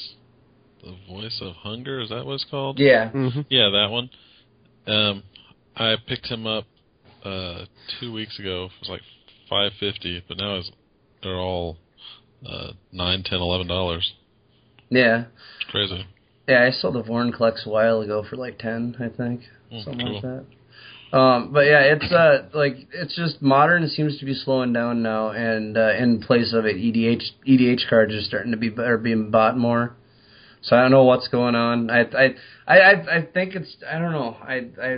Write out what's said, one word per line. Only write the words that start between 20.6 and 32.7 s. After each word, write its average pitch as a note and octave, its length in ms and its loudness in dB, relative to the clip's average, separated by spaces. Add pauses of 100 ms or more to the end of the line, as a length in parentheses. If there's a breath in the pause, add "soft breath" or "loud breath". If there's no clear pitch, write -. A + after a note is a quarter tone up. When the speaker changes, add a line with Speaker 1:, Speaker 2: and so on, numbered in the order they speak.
Speaker 2:
that. C#3 60 2
Um, C3 360 4
but D3 80 4
yeah, D3 200 6
it's, D3 300 4
uh, D#3+ 420 4
like, C#3+ 400 -2
it's E3 220 -10
just E3+ 260 -4
modern D3+ 480 4
seems D3+ 300 -4
to C3+ 60 -14
be C3+ 80 -6
slowing C3 400 -2
down A#2 300 -2
now, A2 260 -2
and, A2 480 -2
uh, A2 200 4
in A#2 240 2
place A#2 320 2
of A2+ 120 0
it, G#2 120 0
E A2+ 140 0
D A2+ 160 0
H, A#2 160 0 (220)
E C3 120 6
D B2 120 4
H A#2+ 200 0
cards A2 240 4
are G#2+ 80 -6
starting G#2 300 -6
to A2 60 -2
be, A2 220 -4
are A#2 180 0
being A2 340 -2
bought A2+ 260 4
more. A#2+ 380 0 (640 soft breath)
So - 140 4
I B2 60 8
don't C3 100 4
know C3+ 140 8
what's B2+ 220 4
going A#2+ 280 0
on. A#2 340 0
I, A#2+ 120 4
I, C3 340 2 (320 loud breath)
I, F3+ 500 6